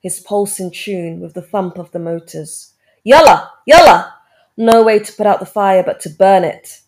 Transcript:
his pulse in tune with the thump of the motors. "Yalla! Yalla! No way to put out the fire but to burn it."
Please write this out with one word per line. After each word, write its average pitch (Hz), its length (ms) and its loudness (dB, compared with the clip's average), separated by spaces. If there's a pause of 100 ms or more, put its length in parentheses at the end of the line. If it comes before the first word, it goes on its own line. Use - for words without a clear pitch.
his 180 200 -12
pulse 202 380 -6
in 185 140 -10
tune 175 480 -12
with 170 140 -16
the 180 80 -12
thump 185 360 -8
of 165 140 -18
the 170 80 -10
motors. 165 720 -14 (320)
"Yalla! 226 480 4 (140)
Yalla! 277 480 4 (420)
No 226 260 2
way 220 160 2
to 214 140 -8
put 208 160 -6
out 202 100 0
the 185 80 -12
fire 190 380 -2
but - 160 -8
to 170 100 -14
burn 190 320 2
it." - 460 -12